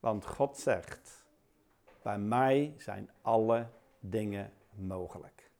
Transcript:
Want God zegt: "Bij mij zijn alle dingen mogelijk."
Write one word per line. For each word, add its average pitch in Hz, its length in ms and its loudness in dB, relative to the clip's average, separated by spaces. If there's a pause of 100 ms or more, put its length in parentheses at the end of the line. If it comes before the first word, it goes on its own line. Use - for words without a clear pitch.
Want 107 260 0
God 139 300 -2
zegt: - 680 -4 (760)
"Bij 104 160 -4
mij 131 580 4
zijn 101 340 -10 (120)
alle 113 440 4 (340)
dingen 101 520 -4 (180)
mogelijk." 92 880 -10